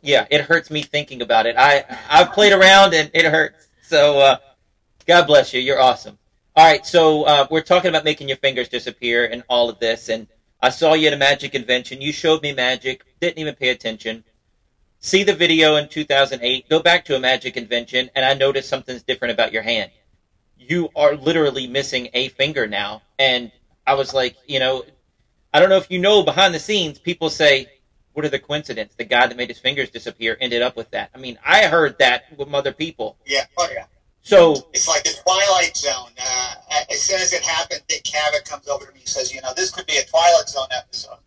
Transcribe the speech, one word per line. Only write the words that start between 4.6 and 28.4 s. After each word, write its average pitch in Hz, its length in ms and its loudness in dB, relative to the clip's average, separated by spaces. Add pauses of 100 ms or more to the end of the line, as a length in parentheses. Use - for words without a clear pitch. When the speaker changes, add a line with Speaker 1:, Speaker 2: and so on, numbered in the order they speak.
Speaker 1:
God 170 200 6
bless 147 260 4
you. 127 80 -2
You're 131 200 -2
awesome. 123 380 0 (360)
All 160 120 8
right, 151 200 2
so, 156 380 2
uh, 143 260 4
we're 160 120 -2
talking 180 260 2
about 156 160 -2
making 151 240 -6
your 131 100 -4
fingers 127 300 -4
disappear 120 560 -4
and 117 240 -8
all 120 220 0
of 104 100 -16
this, 117 280 -4
and 113 200 -8 (320)
I 127 100 0
saw 160 240 2
you 156 140 2
at 147 60 0
a - 20 -8
magic 139 360 -2
convention. 127 500 -6
You 151 100 -8
showed 156 300 -2
me 147 100 -8
magic, 127 520 -6 (160)
didn't 170 180 -4
even 151 160 -8
pay 127 160 -4
attention. 113 540 -8 (760)
See 190 240 0
the 190 100 2
video 160 420 2
in 147 120 -2
two 151 160 -8
thousand 135 380 -2
eight, 127 260 -4
go 160 140 2
back 175 240 0
to 139 100 -2
a 127 40 -4
magic 127 340 -2
convention, 120 600 -6
and 131 100 -2
I 135 100 2
noticed 135 340 -2
something's 127 340 -10
different 123 300 -6
about 110 200 -2
your 110 100 -6
hand. 110 280 -6 (680)
You 156 360 -4
are 147 220 2
literally 139 500 -2
missing 127 460 -6
a 131 160 -2
finger 139 380 -4
now, 104 360 -8 (160)
and 123 320 0 (360)
I 139 80 2
was 139 180 -4
like, 127 240 -2 (100)
you 143 120 -4
know, 131 260 -2 (680)
I 151 60 6
don't 190 100 6
know 190 80 6
if 185 120 -4
you 185 80 -6
know, 196 240 4
behind 180 320 0
the 156 60 -6
scenes, 175 380 -6
people 170 320 -6
say, 139 400 0 (420)
"What 151 140 -6
are - 20 -2
the 135 100 -4
coincidence? 127 580 -10